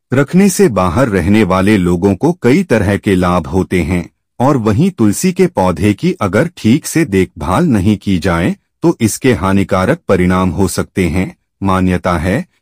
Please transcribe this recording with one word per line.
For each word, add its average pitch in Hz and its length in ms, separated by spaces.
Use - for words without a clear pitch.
रखने 175 360
से 190 200
बाहर 95 400
रहने 98 340
वाले 95 340
लोगों 90 380
को 147 180
कई 147 200
तरह 104 340
के 98 180
लाभ 90 320
होते 90 360
हैं। 87 280
और 139 160
वहीं 113 340
तुलसी 113 420
के 180 140
पौधे 92 480
की 175 180
अगर 110 440
ठीक 113 300
से 165 180
देखभाल 95 600
नहीं 104 300
की 95 220
जाए, 90 380
तो 170 180
इसके 120 340
हानिकारक 98 720
परिणाम 92 420
हो 90 180
सकते 92 400
हैं। 92 280
मान्यता 92 560
है 95 280